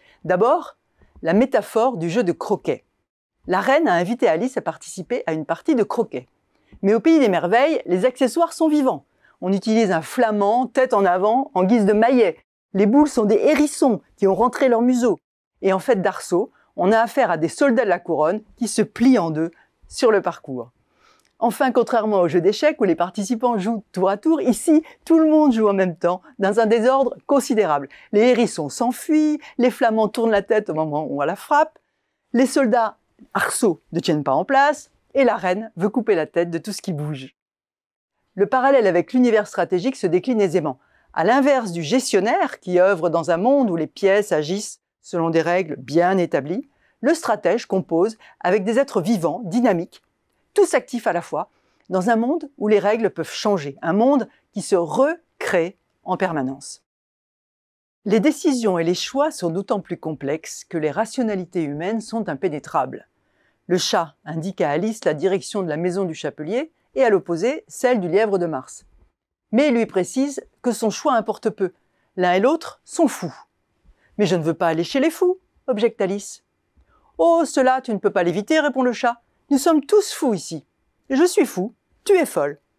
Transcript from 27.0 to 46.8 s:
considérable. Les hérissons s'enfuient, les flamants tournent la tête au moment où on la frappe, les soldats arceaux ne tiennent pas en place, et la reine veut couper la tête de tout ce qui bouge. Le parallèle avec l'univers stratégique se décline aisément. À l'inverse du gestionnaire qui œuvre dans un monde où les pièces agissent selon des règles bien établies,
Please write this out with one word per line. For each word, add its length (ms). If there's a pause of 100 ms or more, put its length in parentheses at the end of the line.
considérable. 640 (220)
Les 160
hérissons 420
s'enfuient, 680 (200)
les 120
flamants 380
tournent 220
la 100
tête 300
au 40
moment 300
où 160
on 60
la 100
frappe, 420 (540)
les 140
soldats 500 (380)
arceaux 480 (100)
ne 80
tiennent 240
pas 80
en 140
place, 440 (220)
et 120
la 120
reine 400
veut 140
couper 240
la 120
tête 220
de 80
tout 160
ce 80
qui 140
bouge. 400 (1000)
Le 120
parallèle 400
avec 260
l'univers 340
stratégique 500
se 100
décline 340
aisément. 380 (360)
À 100
l'inverse 480
du 100
gestionnaire 760
qui 220
œuvre 300
dans 200
un 60
monde 320
où 80
les 100
pièces 460
agissent 480 (220)
selon 260
des 140
règles 340
bien 400
établies, 540 (320)